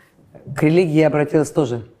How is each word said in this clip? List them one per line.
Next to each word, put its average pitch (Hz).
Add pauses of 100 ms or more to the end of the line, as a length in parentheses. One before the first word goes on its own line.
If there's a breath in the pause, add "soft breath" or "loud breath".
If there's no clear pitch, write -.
(560 soft breath)
к -
религии 160
я 156
обратилась 147
тоже 120 (140)